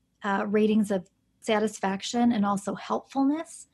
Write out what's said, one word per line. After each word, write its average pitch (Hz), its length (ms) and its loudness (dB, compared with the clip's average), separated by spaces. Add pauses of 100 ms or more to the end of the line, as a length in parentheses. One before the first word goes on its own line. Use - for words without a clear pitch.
(240)
uh, 202 220 0
ratings 214 440 2
of 185 200 -4 (320)
satisfaction 214 880 0
and 202 140 0
also 202 280 -2
helpfulness 277 1000 -4